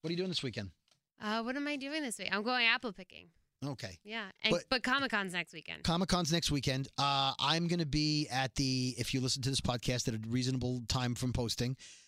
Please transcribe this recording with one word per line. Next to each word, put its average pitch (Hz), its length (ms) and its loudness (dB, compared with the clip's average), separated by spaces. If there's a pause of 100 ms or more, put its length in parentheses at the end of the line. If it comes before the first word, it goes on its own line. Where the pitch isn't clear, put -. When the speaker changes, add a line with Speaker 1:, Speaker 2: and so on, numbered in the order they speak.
Speaker 1:
are 160 60 -2
you 175 60 0
doing 185 120 0
this 175 140 -2
weekend? 107 280 -4 (500)
Speaker 2:
Uh, 214 220 -2
what 247 140 -2
am 285 100 -2
I 294 100 -2
doing 285 260 -4
this 240 160 -4
week? 190 120 -6
I'm 202 120 0
going 240 240 2
apple 233 260 2
picking. 180 360 -18 (360)
Speaker 1:
Okay. 120 400 -8
Speaker 2:
Yeah. 208 260 -8 (140)
And, 220 80 6
Speaker 1:
But 175 160 2
Speaker 2:
but 254 140 2
Comic-Con's 247 500 2
next 175 220 -4
weekend. 113 280 -12
Speaker 1:
Comic-Con's 175 480 2
next 165 200 2
weekend. 135 380 0 (100)
Uh, 139 400 4
I'm 160 300 2
gonna 170 180 0
be 151 420 2
at 131 260 0
the, 131 440 2
if 120 160 -2
you 131 60 2
listen 127 220 0
to 131 80 0
this 135 120 0
podcast 123 460 0
at 117 60 0
a 110 140 -4
reasonable 127 600 0
time 123 260 2
from 127 180 0
posting, 120 440 0 (320)